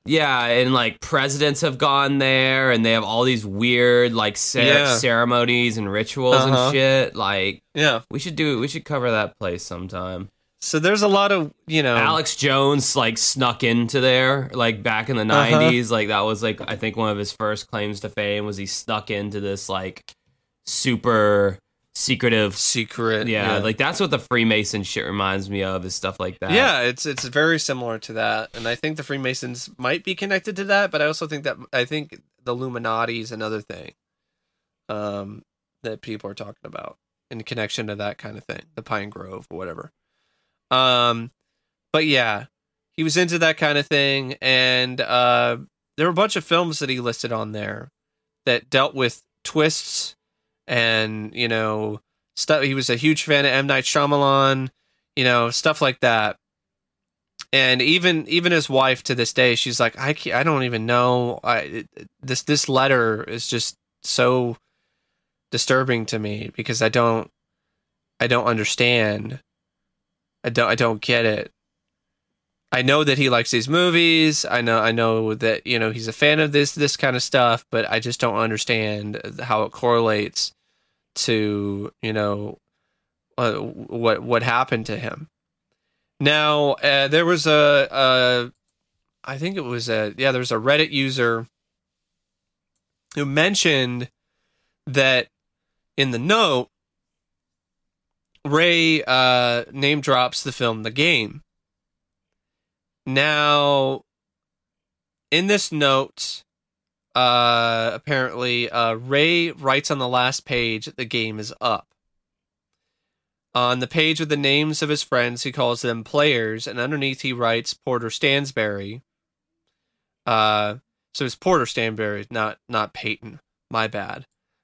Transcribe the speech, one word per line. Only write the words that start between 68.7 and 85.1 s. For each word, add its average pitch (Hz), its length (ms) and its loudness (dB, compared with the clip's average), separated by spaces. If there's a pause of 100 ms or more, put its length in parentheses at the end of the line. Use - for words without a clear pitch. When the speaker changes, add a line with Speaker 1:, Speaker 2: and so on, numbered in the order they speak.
Speaker 2:
I 123 60 -4
don't, 117 180 2
I 110 60 0
don't 117 260 0
get 117 240 0
it. 107 260 -2 (1200)
I 127 120 2
know 143 220 4
that 139 120 2
he 139 140 2
likes 117 200 2
these 123 200 0
movies. 165 760 2
I 120 160 0
know, 113 200 2
I 113 120 2
know 113 400 0
that, 113 340 -2
you 123 120 0
know, 110 140 0
he's 113 160 -8
a 110 40 -4
fan 151 280 4
of 151 120 0
this, 147 200 2
this 143 260 -2
kind 127 180 0
of 123 60 -4
stuff, 120 480 2
but 110 200 -2
I 110 100 -2
just 120 200 -6
don't 110 160 0
understand 107 1080 -4
how 113 200 0
it - 100 -6
correlates 113 800 0 (640)
to, 104 840 -2
you 110 120 -4
know, 104 460 -4 (800)
uh, 120 180 0
what, 113 680 -2
what 120 220 0
happened 120 420 0
to 107 100 -6
him." 143 320 -10 (920)